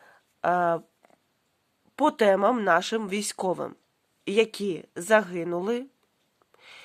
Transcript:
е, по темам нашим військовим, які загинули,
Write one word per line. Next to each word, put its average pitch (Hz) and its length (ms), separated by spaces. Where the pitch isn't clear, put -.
е, 170 340
по 294 160
темам 208 520
нашим 190 460
військовим, 180 680
які 202 600
загинули, 180 920